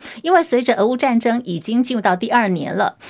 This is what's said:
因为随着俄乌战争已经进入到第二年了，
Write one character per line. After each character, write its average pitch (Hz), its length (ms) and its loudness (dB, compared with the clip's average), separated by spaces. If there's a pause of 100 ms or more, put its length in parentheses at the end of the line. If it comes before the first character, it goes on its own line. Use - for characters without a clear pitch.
(220)
因 339 100 0
为 349 100 6
随 254 200 0
着 240 140 0
俄 208 100 2
乌 247 100 0
战 247 240 2
争 240 240 0
已 170 160 -6
经 233 220 0
进 247 120 -4
入 226 60 -2
到 185 160 2
第 214 140 -6
二 226 180 2
年 170 260 -2
了， 196 220 -2 (140)